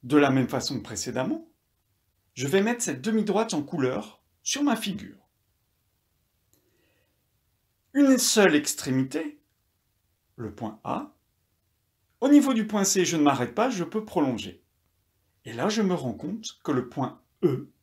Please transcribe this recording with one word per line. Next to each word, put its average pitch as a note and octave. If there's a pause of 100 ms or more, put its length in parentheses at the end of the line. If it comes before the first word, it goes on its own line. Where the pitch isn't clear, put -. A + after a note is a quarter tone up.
De B2
la C#3+
même C3
façon C3
que G2+
précédemment, B2+ (840)
je B2+
vais F#3+
mettre A#3
cette C3
demi-droite G#3+
en D3+
couleur C#3 (220)
sur -
ma C4+
figure. - (2750)
Une C4+
seule F#3+
extrémité, C#3+ (960)
le G#2+
point -
A. C4+ (1040)
Au B3+
niveau C4+
du A3
point G#3+
C, F#3+
je E3+
ne D#3
m'arrête C3+
pas, A#3+
je F#3
peux G#3+
prolonger. B2+ (800)
Et A2+
là, B2
je A3
me F3+
rends C3+
compte F#3
que -
le B2+
point - (200)
E C3+ (100)